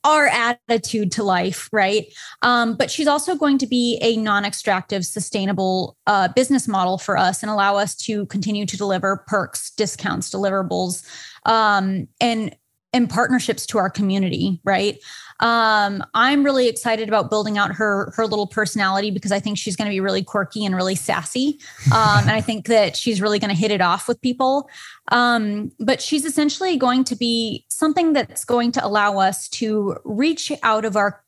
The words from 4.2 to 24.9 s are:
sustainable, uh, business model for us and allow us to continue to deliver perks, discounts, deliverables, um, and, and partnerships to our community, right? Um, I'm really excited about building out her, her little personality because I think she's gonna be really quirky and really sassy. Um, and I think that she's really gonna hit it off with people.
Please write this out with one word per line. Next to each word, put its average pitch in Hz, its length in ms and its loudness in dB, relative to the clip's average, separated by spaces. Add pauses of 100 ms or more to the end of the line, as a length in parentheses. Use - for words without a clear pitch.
sustainable, 190 920 -2 (100)
uh, 196 220 4
business 254 400 2
model 190 300 0
for - 180 -2
us 185 260 0
and 214 80 -4
allow 202 260 2
us 202 200 0
to 208 300 -4
continue 208 400 -4
to 190 100 -8
deliver 196 500 -2
perks, - 440 -4
discounts, - 580 -4
deliverables, 185 760 -2 (440)
um, 202 600 2 (140)
and, 220 340 -2 (380)
and 240 160 2
partnerships 247 580 0
to 220 120 -2
our 190 100 0
community, 190 760 -2
right? 196 340 0 (420)
Um, 220 640 2 (100)
I'm 277 300 4
really 262 240 4
excited 226 400 -2
about 214 200 2
building 214 300 0
out 196 160 0
her, 202 420 0
her 226 100 2
little 208 200 -2
personality 202 640 0
because 190 220 -2
I 196 80 0
think 202 180 -4
she's 190 160 -4
gonna 208 160 -2
be 190 100 -2
really 190 220 0
quirky 208 420 -4
and 190 120 0
really 190 180 0
sassy. 262 640 -2 (280)
Um, 214 340 6
and 208 100 2
I 220 100 2
think 220 260 -4
that 208 300 4
she's 214 240 0
really 208 200 2
gonna 202 140 -2
hit 208 180 0
it 190 80 0
off 180 260 2
with 240 140 -2
people. 262 500 0 (400)